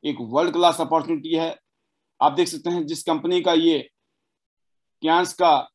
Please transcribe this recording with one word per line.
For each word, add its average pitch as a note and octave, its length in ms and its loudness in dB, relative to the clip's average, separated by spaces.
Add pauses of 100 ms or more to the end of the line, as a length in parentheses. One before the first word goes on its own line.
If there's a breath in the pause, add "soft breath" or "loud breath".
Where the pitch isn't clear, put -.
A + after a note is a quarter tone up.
एक D3 160 -2
world C#3+ 320 -2
class E3+ 280 2
opportunity D#3+ 540 -2
है। E3 240 -4 (600)
आप D3 100 4
देख D#3+ 160 0
सकते D#3+ 220 -6
हैं, E3+ 160 -2
जिस D#3 180 -8
company E3 380 -2
का E3+ 120 2
ये D#3+ 360 2 (1120)
कियांस E3+ 320 0
का D#3 420 2